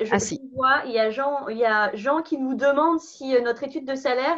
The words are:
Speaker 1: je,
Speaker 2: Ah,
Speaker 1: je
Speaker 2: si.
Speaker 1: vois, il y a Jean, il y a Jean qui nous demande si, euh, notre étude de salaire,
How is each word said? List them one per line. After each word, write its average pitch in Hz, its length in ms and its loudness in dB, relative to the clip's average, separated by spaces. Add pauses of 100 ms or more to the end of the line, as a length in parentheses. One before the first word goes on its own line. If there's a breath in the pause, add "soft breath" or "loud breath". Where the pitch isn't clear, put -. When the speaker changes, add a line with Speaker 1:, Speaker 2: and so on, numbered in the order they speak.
Speaker 1:
je, 220 100 -2
Speaker 2:
Ah, 208 60 4
Speaker 1:
je 202 80 0
Speaker 2:
si. - 160 -8 (120)
Speaker 1:
vois, 269 320 2
il 262 60 -8
y 226 80 0
a 220 100 2
Jean, 277 380 -4
il 220 100 -6
y 233 80 2
a 214 300 2
Jean 277 260 0
qui 320 160 -4
nous 262 180 -2
demande 294 440 2
si, 269 360 -4
euh, 240 60 6
notre 240 220 -2
étude 269 220 -8
de 269 100 -4
salaire, 262 420 0